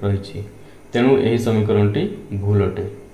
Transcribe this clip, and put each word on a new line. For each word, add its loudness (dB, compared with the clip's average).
ରହିଛି, -2
ତେଣୁ 4
ଏହି 2
ସମୀକରଣଟି 2
ଭୁଲ 2
ଅଟେ। -6